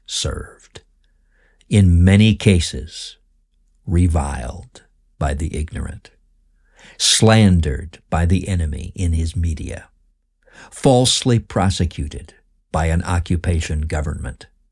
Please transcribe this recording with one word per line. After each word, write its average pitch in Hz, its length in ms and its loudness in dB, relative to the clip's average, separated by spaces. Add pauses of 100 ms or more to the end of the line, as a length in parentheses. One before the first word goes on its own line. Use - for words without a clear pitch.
served. - 760 -10 (880)
In 90 360 6
many 101 300 6
cases, - 840 -2 (680)
reviled 80 1000 -2 (340)
by 71 160 -2
the 73 220 -6
ignorant, 69 540 -10 (880)
slandered 92 1120 2
by 82 180 0
the 90 200 0
enemy 80 480 -6
in 87 180 -2
his 82 220 -4
media, 73 540 -6 (800)
falsely 123 720 2
prosecuted - 920 -4 (360)
by 80 160 -2
an 82 160 0
occupation 85 800 -2
government, - 640 -8 (260)